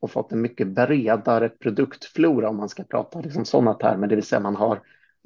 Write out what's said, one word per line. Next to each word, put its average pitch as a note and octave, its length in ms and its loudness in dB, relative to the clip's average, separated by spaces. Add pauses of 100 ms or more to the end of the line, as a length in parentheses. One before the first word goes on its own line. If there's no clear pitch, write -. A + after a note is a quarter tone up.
och A2 100 -6
fått - 220 -6
en A2+ 80 -2
mycket A2+ 280 -2
bredare A2+ 800 2
produktflora, C3+ 1000 0
om A2 80 -4
man G2+ 120 -6
ska - 160 -12
prata - 360 -6
liksom D#3 240 -6
såna A#2 300 4
termer. G#2 320 0
Det G#2 80 0
vill G#2 100 2
säga, A2+ 160 0
man G2+ 160 -2
har G#2 260 0 (440)